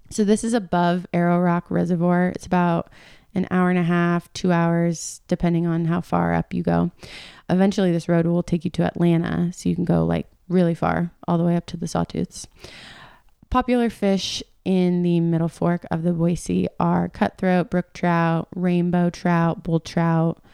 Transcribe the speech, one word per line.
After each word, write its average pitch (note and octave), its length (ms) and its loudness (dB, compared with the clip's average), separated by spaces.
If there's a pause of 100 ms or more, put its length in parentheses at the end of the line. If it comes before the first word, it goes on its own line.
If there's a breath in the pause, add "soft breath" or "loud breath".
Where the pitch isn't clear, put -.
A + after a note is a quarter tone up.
So G#3+ 160 -2
this G#3+ 180 2
is A3+ 100 -2
above F3 600 0
Arrow F3 260 2
Rock F3 300 0
Reservoir. F3 640 0
It's - 100 -12
about F3 460 0 (420 loud breath)
an F3+ 160 -2
hour F3+ 200 2
and F3+ 100 2
a E3+ 40 0
half, F3 500 0
two F#3 180 0
hours, E3+ 800 0
depending E3+ 360 0
on E3 200 0
how E3+ 160 0
far E3+ 320 0
up E3+ 200 -2
you F3 100 -4
go. F3 280 0 (580 loud breath)
Eventually, F#3 440 2
this E3 160 -2
road E3+ 160 2
will E3+ 180 0
take F3 220 -2
you F3 60 -4
to E3 120 0
Atlanta, E3+ 720 0
so - 160 -6
you E3+ 60 0
can - 100 -2
go, E3+ 180 2
like, - 240 -2 (220)
really E3+ 260 2
far, E3+ 360 -2 (180)
all F3 80 2
the E3+ 80 0
way F3 100 2
up E3+ 100 -4
to - 120 -10
the E3+ 80 -8
Sawtooths. - 600 -6 (1040 loud breath)
Popular B3 400 0
fish - 540 -2 (220)
in F3+ 360 2
the E3+ 200 2
Middle E3 260 0
Fork F3 420 -2
of E3 140 -4
the F3 80 0
Boise F3 560 -2 (100)
are F3 300 0
cutthroat, F3+ 640 -2
brook - 240 -4
trout, E3+ 600 0
rainbow F3 560 0
trout, E3+ 540 0
bull E3 160 0
trout. E3 640 0 (100 loud breath)